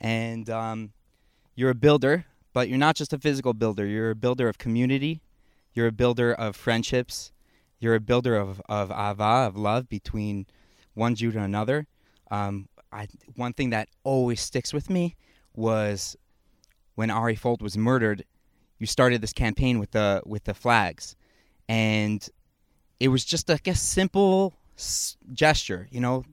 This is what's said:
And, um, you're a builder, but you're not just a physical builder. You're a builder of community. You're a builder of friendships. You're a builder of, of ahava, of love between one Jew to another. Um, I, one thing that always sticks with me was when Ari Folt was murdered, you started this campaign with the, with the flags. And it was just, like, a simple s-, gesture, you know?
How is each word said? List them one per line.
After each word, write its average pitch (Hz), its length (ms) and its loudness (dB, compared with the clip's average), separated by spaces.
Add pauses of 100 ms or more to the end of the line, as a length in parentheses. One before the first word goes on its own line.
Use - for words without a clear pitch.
And, 113 500 -4
um, 113 420 -6 (640)
you're 127 160 2
a 127 40 2
builder, 143 520 4 (260)
but 123 160 0
you're 127 100 0
not 156 180 4
just 147 160 -6
a 147 60 -2
physical 135 360 0
builder. 107 320 -2
You're 110 240 -2
a 110 60 -4
builder 123 320 0
of 104 100 -4
community. 135 640 0 (500)
You're 117 160 2
a 113 40 0
builder 120 400 2
of 107 220 -4
friendships. - 800 -2 (480)
You're 113 160 4
a 110 40 0
builder 120 360 2
of, 98 320 -2
of 104 220 -2
ahava, 104 560 0
of 98 100 -6
love 110 320 -2
between 104 580 -6 (480)
one 113 200 0
Jew 113 180 -2
to 107 80 -4
another. 107 460 -2 (440)
Um, 101 380 -4 (240)
I, 104 160 -12 (280)
one 123 180 -4
thing 131 160 -2
that 110 180 -2 (160)
always 127 360 0
sticks - 320 -6
with 147 180 -4
me 175 260 0 (380)
was 110 600 -2 (800)
when 113 140 0
Ari 113 260 0
Folt 120 260 -2
was 104 160 -8
murdered, 110 460 2 (540)
you 110 80 -8
started 123 340 4
this 117 120 -6
campaign 123 460 0
with 101 140 -6
the, 101 340 2
with 104 180 -10
the 104 100 -6
flags. 107 600 0 (520)
And 107 580 0 (720)
it 131 80 4
was 131 160 2
just, - 240 -4
like, 156 180 0
a 185 80 0
simple 190 800 2 (240)
s-, - 380 -6 (160)
gesture, 120 580 2
you 127 100 -6
know? 127 320 0